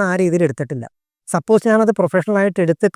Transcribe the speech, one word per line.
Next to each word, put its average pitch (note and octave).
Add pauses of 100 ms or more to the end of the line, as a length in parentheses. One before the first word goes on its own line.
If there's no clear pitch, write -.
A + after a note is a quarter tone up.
ആ F3+
രീതിയിൽ F3
എടുത്തിട്ടില്ല. C3 (420)
സപ്പോസ് G#3
ഞാനത് A3
പ്രൊഫഷണലായിട്ട് G3
എടുത്ത് E3 (100)